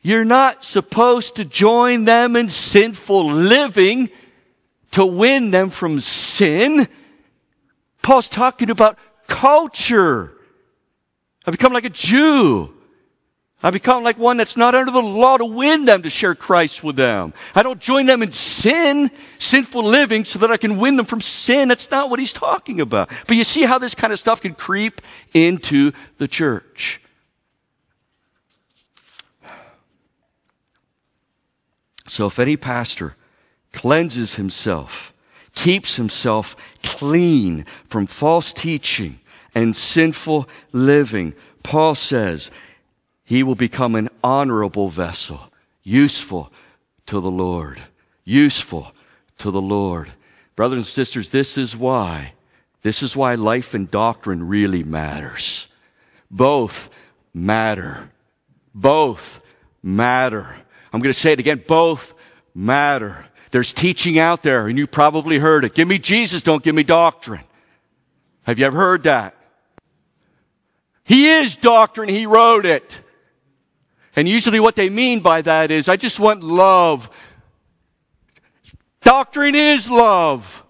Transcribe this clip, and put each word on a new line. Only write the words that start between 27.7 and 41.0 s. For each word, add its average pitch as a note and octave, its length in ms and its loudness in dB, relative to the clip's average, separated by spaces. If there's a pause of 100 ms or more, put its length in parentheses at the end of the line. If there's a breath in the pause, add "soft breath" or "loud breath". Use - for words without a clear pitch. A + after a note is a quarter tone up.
So G#2 200 -6
if - 100 -8
any C3+ 180 0
pastor A#2+ 600 -10 (580)
cleanses B2 600 -4
himself, F#2 560 -8 (640 soft breath)
keeps F#3 400 -2
himself A2 500 -4 (380 loud breath)
clean C#3+ 840 -2 (260 loud breath)
from G#2 140 -4
false D#3+ 500 -2
teaching A2+ 640 -8 (360 soft breath)
and A2+ 200 0
sinful D#3 720 -2 (240 soft breath)
living, B2 640 0 (300 soft breath)